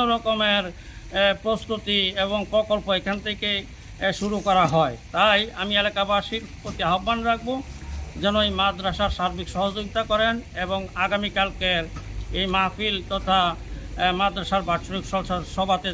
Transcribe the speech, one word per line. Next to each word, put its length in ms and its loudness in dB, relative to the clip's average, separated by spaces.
রকমের, 580 2
আহ, 800 0
প্রস্তুতি 580 0
এবং 220 0
প্রকল্প 400 2
এখান 280 0
থেকে, 380 -4
আহ, 560 -4
শুরু 280 -2
করা 260 6
হয়। 280 4
তাই 280 6
আমি 200 -4
এলাকাবাসীর 680 0
প্রতি 200 -6
আহ্বান 400 2
রাখব 260 0
যেন 240 2
এই 100 4
মাদ্রাসার 600 2
সার্বিক 380 -2
সহযোগিতা 540 -2
করেন 320 2
এবং 240 -2
আগামীকালকের 920 0
এই 140 0
মাহফিল 500 0
তথা, 400 2
আহ, 640 -2
মাদ্রাসার 500 0
বার্ষিক 440 -2
স-, 220 -2
স-, 260 -2
সভাতে 400 0